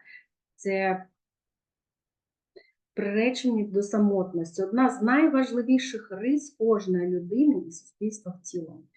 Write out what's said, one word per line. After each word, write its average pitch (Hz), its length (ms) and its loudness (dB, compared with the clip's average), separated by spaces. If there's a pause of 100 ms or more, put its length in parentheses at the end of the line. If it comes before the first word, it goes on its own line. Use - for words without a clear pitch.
(560)
Це 190 500 -2 (1900)
приречення 220 760 0
до 202 160 0
самотності. 190 800 0
Одна 233 260 2
з - 120 -6
найважливіших 254 1080 2
рис 247 380 -2
кожної 190 580 0
людини 185 600 2
і - 40 -16
суспільства - 720 -10
в - 40 -20
цілому. 165 380 -10 (140)